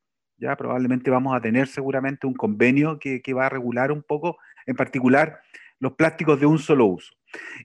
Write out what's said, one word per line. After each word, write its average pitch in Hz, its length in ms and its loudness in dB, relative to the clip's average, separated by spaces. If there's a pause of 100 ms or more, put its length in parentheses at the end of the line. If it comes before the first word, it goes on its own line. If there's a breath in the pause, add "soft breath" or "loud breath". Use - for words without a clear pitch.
(400)
Ya 131 160 -4
probablemente 123 540 -2
vamos 131 260 0
a 120 60 -2
tener 120 260 0
seguramente 135 600 -4
un 127 80 -4
convenio 127 640 2
que, 131 240 -6
que 131 100 -6
va 131 140 0
a - 20 0
regular 127 420 -2
un 151 120 -6
poco, 156 340 -4 (300 soft breath)
en 127 80 -4
particular, 135 680 2 (380 loud breath)
los 131 140 -4
plásticos 156 460 2
de 147 60 4
un 156 140 6
solo 139 260 4
uso. 90 260 -2 (540 loud breath)